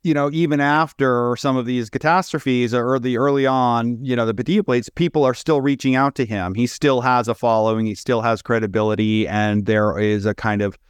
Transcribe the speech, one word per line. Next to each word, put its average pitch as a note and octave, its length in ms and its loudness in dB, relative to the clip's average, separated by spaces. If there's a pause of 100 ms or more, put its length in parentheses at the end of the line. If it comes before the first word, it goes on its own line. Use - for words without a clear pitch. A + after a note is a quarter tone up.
you D#3+ 100 0
know, C#3+ 200 0
even D3+ 280 0
after C3+ 760 0
some C3+ 200 -2
of B2 80 -2
these A#2+ 240 -4
catastrophes C3+ 840 0
or A#2+ 100 0
early, B2 320 0
early C#3 300 0
on, A#2+ 580 0
you B2 120 -2
know, A#2 100 0
the A2 80 0
Padilla D#3 300 0
plates, B2 240 0
people D#3 360 0
are B2+ 80 2
still D3 280 0
reaching C3+ 340 0
out C3+ 220 2
to B2+ 100 -2
him. F#2+ 280 -4
He A#2+ 120 2
still C3+ 340 0
has B2 280 2
a A2+ 60 -2
following, A2 520 2
he G#2 80 -4
still A#2 260 -2
has A2+ 220 -2
credibility, G#2+ 840 0
and G#2 360 0
there G#2+ 340 2
is G#2+ 280 0
a G#2+ 80 0
kind G#2 260 -2
of, G2+ 160 -2 (140)